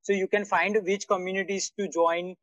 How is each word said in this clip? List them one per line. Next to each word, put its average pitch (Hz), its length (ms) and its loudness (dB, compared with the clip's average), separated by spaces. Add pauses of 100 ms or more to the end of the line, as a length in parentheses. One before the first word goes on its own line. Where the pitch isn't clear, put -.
So - 100 -2
you 190 160 0
can 208 160 0
find 196 400 2
which 196 240 -2
communities 190 680 -2
to 202 100 -2
join 170 540 0